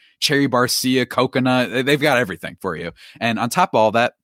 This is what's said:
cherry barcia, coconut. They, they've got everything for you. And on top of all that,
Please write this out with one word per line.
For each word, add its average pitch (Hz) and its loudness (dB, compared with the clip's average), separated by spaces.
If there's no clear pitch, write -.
cherry 139 0
barcia, 127 0
coconut. 127 0
They, 123 -2
they've 143 0
got 139 2
everything 92 -6
for 87 -6
you. 85 -8
And 113 -2
on 117 -4
top 180 0
of 123 2
all 110 4
that, 117 0